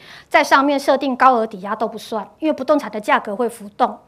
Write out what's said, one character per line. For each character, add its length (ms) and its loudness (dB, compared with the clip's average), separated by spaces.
在 160 -2
上 200 4
面 140 2
设 200 2
定 180 -2
高 200 6
额 120 0
抵 140 -12
押 120 -6
都 140 -4
不 100 -10
算， 320 -8
因 100 0
为 40 0
不 120 -6
动 120 4
产 140 -4
的 80 -8
价 180 2
格 160 -4
会 140 -2
浮 220 -10
动， 280 0